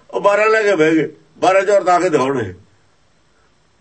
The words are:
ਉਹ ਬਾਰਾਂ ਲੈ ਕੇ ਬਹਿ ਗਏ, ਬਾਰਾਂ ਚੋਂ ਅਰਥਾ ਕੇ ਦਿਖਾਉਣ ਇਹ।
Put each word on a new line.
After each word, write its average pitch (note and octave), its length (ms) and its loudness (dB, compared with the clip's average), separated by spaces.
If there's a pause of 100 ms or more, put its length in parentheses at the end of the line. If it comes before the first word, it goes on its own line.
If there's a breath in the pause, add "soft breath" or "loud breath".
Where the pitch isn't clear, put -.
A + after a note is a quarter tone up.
(100)
ਉਹ F#3+ 100 -8
ਬਾਰਾਂ G3+ 280 0
ਲੈ A3 140 0
ਕੇ G3+ 140 0
ਬਹਿ D#3 180 2
ਗਏ, D3+ 140 -2 (300)
ਬਾਰਾਂ F#3+ 240 2
ਚੋਂ G3+ 140 0
ਅਰਥਾ F3+ 240 2
ਕੇ F#3 80 -2
ਦਿਖਾਉਣ C3+ 320 -2
ਇਹ। F#2+ 120 -10 (1300)